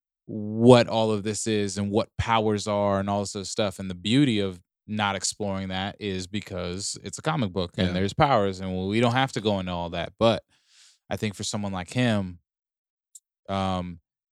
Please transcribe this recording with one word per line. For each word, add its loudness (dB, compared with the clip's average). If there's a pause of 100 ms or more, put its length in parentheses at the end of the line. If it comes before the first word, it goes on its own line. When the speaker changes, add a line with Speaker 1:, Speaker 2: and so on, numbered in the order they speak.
(260)
Speaker 1:
what 6
all 2
of 0
this -4
is 0
and -2
what 0 (100)
powers 2
are 2
and -4
all 0
this -6
other -8
stuff." -4
And -8
the -8
beauty 2
of -4 (260)
not -2
exploring -6
that -6
is -6
because -8
it's -10
a -16
comic -2
book -4
and 2
Speaker 2:
Yeah. -2
Speaker 1:
there's 0
powers 2
and -4
we 0
don't 4
have 0
to -4
go 2
into -6
all -6
that. -6
But 4 (680)
I -2
think -4
for -10
someone -6
like -8
him, 0 (1080)
um, -2 (320)